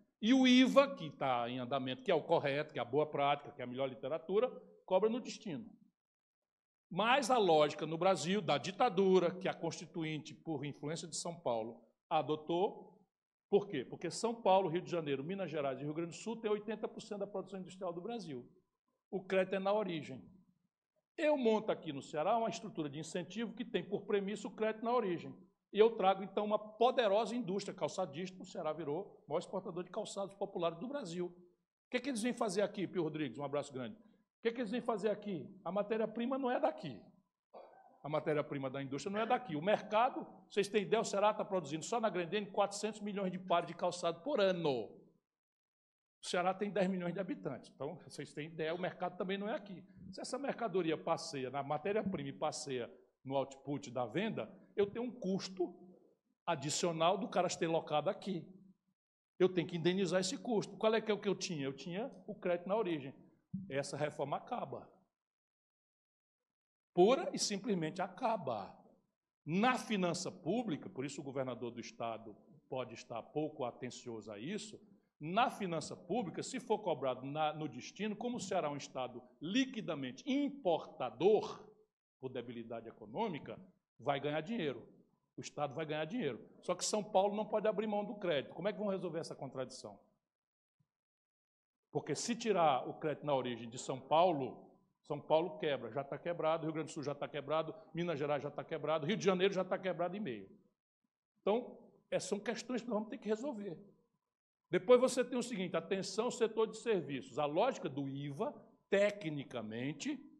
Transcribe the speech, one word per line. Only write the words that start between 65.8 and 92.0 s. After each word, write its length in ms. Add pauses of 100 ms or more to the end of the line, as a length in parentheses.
Pura 400
e 60
simplesmente 640
acaba. 720 (720)
Na 320
finança 540
pública, 580
por 160
isso 140
o 40
governador 480
do 100
estado 540 (340)
pode 240
estar 280
pouco 440
atencioso 640
a 80
isso, 400 (400)
na 320
finança 460
pública, 440
se 200
for 180
cobrado 460
na, 260
no 160
destino, 480
como 220
o 20
Ceará 300
é 20
um 60
estado 440 (200)
liquidamente 840
importador, 1400 (540)
por 80
debilidade 580
econômica, 720 (380)
vai 220
ganhar 220
dinheiro. 440 (520)
O 40
estado 320
vai 120
ganhar 200
dinheiro. 400 (160)
Só 140
que 80
São 180
Paulo 340
não 100
pode 220
abrir 200
mão 160
do 120
crédito. 380
Como 140
é 60
que 60
vão 100
resolver 300
essa 160
contradição? 640 (1900)
Porque 240